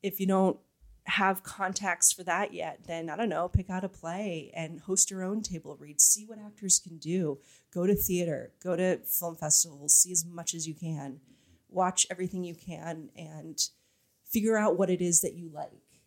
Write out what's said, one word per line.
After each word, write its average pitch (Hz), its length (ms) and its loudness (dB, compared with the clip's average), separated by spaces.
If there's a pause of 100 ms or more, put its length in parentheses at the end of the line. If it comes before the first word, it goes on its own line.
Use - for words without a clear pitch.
if 190 160 -2
you 190 80 2
don't 190 300 4 (480)
have 190 360 2
contacts 190 720 0
for 185 100 -8
that 175 300 0
yet, 160 320 -8
then, 165 240 -6
I 151 60 -6
don't 226 140 -2
know, 170 180 0
pick 190 240 2
out 185 120 -4
a 190 60 -4
play 175 640 -8
and 160 280 -8
host - 280 2
your 190 140 -6
own 202 180 -2
table 156 380 -8
read. 147 200 -18
See - 260 6
what 220 120 -18
actors 208 420 0
can 170 200 -14
do. 151 400 0 (340)
Go 175 140 0
to 202 80 6
theater, 175 560 -2 (120)
go 180 120 -2
to 185 240 2
film - 360 -4
festivals, 147 600 2
see 180 160 6
as 165 120 0
much 170 300 -6
as 160 140 -6
you 156 80 -8
can. 147 440 -6 (500)
Watch 185 420 2
everything 185 320 -4
you 170 100 -6
can 160 640 -10
and 156 420 -14 (720)
figure 220 280 2
out 214 200 4
what 185 140 4
it 175 100 2
is 175 200 4
that 185 120 -4
you 170 180 -14
like. - 560 -16